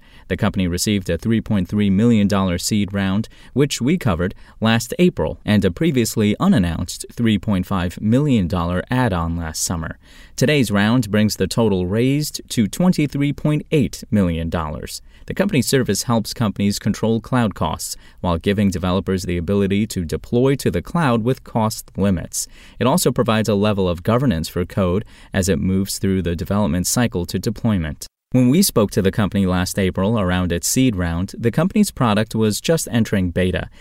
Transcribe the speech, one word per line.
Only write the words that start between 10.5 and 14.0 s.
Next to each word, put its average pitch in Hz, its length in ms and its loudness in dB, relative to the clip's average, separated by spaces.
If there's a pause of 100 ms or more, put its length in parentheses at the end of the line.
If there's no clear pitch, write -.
round 104 400 2
brings 104 280 2
the 95 100 0
total 98 400 0
raised 131 600 -2
to 107 180 2
twenty-three 147 640 0
point 151 400 -2
eight 135 400 0